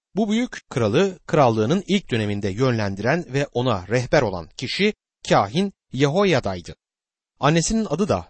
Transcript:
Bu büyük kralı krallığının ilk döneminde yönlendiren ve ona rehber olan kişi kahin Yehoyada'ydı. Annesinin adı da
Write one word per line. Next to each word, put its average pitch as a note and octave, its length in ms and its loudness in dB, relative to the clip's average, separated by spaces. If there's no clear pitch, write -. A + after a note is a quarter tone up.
Bu G3+ 140 0
büyük A#3 400 -4
kralı C#3 560 2
krallığının C3 600 2
ilk F#3+ 240 -2
döneminde G#2 380 -2
yönlendiren A2+ 840 0
ve C#3 140 -2
ona A2 420 -2
rehber B2+ 340 2
olan F#2 340 -4
kişi - 380 -2
kahin D3+ 440 2
Yehoyada'ydı. C3 800 0
Annesinin E3+ 440 2
adı - 240 -2
da F#2+ 200 -2